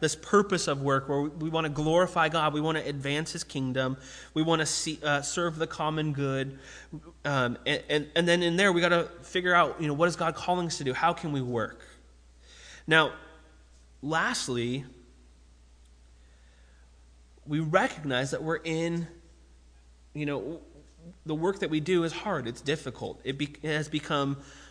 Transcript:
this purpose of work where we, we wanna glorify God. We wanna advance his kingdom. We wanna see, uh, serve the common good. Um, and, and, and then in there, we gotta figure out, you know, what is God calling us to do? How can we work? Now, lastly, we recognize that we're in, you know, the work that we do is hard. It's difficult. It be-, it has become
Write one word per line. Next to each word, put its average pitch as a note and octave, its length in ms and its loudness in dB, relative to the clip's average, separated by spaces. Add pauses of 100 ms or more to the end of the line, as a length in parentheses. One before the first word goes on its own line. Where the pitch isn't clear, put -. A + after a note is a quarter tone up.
this D#3 160 0
purpose G3+ 500 2
of C#3 160 0
work C3+ 260 2
where C#3+ 120 0
we, D3 80 0
we D#3 200 -6
wanna D#3+ 200 0
glorify D#3+ 600 4
God. D#3 260 2
We D3+ 60 0
wanna D#3 200 2
advance C#3+ 500 -2
his - 140 -8
kingdom. C3 520 -2 (380)
We D#3 80 2
wanna D#3+ 240 4
see, D#3 380 -4
uh, C#3+ 180 2
serve E3+ 360 -2
the D#3+ 100 -2
common D#3 440 -2
good. C3+ 460 -2 (680)
Um, B2+ 400 0
and, C#3+ 240 -2
and, D3 280 0
and E3+ 100 4
then F3 160 4
in E3+ 140 2
there, G3 160 6
we E3+ 80 4
gotta E3+ 280 4 (140)
figure F3+ 320 0
out, E3+ 260 4
you D#3 60 0
know, D3 80 0
what E3+ 140 4
is E3+ 80 -2
God E3 180 0
calling F3+ 320 0
us - 120 -4
to C#3+ 60 -6
do? C3 80 0
How E3 200 2
can E3+ 180 -4
we C#3 100 0
work? A#2+ 460 -4 (1000)
Now, D#3 280 6 (920)
lastly, C#3 800 -2 (2500)
we D3+ 140 -2
recognize D3+ 720 0
that - 100 -4
we're D#3+ 140 0
in, E3 500 -2 (1080)
you D3 140 -6
know, C#3+ 340 -6 (640)
the D#3 80 -2
work F#3 240 0
that E3+ 100 -2
we D#3 120 2
do F3 240 2
is E3 80 -2
hard. D3+ 340 -4
It's A#2+ 140 -8
difficult. C3+ 640 -4
It C3+ 120 -4
be-, D3 260 -6
it D3+ 120 -2
has D3+ 140 -2
become C#3+ 500 0 (320)